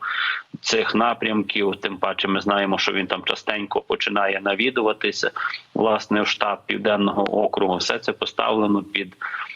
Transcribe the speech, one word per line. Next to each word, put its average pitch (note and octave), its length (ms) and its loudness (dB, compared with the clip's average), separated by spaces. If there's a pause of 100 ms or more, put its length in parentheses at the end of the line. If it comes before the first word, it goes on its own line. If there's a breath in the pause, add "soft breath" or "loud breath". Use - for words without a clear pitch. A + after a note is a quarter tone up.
(600 loud breath)
цих A2 340 0
напрямків. A2 800 0
Тим G2 220 -6
паче G2 300 0
ми F#2+ 140 2
знаємо, G2+ 360 2
що - 140 2
він F#2+ 160 -2
там F#2 180 -2
частенько G#2 560 -2
починає G2+ 600 0
навідуватися, G#2+ 880 0 (420 loud breath)
власне, G#2+ 480 2
в G2 60 2
штаб G#2 380 0
Південного G2+ 800 2
округу. G2 340 0
Все A#2 220 -2
це - 120 -2
поставлено G#2+ 720 0
під, F#2+ 320 -6 (400 loud breath)